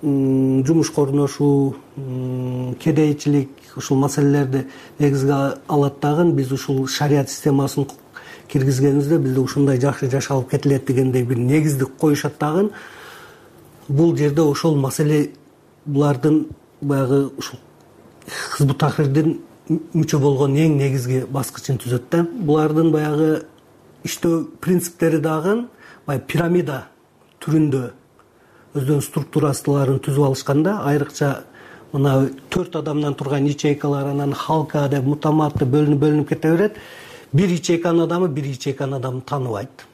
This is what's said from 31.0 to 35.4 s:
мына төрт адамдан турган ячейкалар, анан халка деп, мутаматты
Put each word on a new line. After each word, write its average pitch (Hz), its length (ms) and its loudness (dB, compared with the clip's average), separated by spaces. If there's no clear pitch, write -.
мына 135 380 2
төрт 180 240 -4
адамдан 147 400 -2
турган 139 320 -2
ячейкалар, 143 640 0
анан 143 220 -2
халка 151 560 -2
деп, 135 160 0
мутаматты 147 640 0